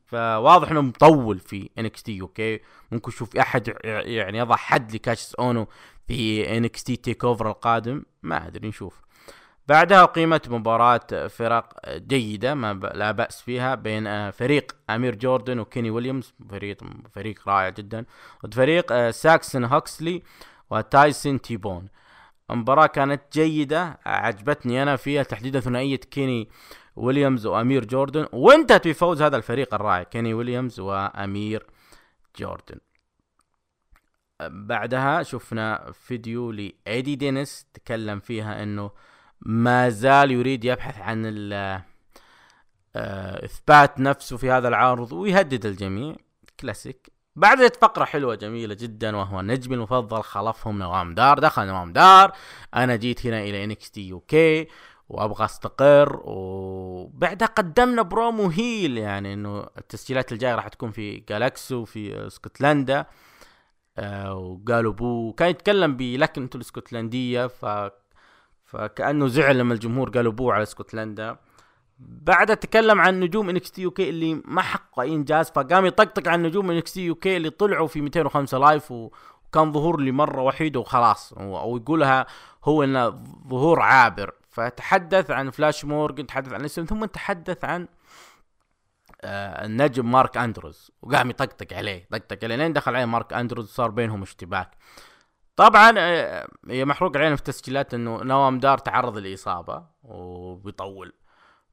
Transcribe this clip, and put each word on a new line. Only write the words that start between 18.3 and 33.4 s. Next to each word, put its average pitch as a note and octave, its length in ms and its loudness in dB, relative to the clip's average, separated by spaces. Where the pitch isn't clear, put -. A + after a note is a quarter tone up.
ضد G#2 80 -14
فريق، D3+ 380 2
آه، A#2+ 180 2
ساكسون D3 540 2
هوكسلي D#3+ 580 -4
وتايسون C#3 720 2
تيبون. F#2+ 480 -10
مباراة C3 320 4
كانت C#3+ 360 0
جيدة، D#3 720 0
عجبتني A2+ 760 -4
أنا C#3+ 140 0
فيها C#3+ 260 -2
تحديدًا B2+ 380 -6
ثنائية B2+ 360 -4
كيني B2 520 -6
ويليامز B2+ 500 2
وأمير A#2 380 0
جوردن، C3+ 480 -2
وانتهت A3 560 8
بفوز E3 340 0
هذا D3 140 2
الفريق A#2+ 380 -4
الرائع، G2+ 280 -2
كيني A#2 320 -6
ويليامز B2 460 -6
وأمير G2 840 -6
جوردن. - 400 -14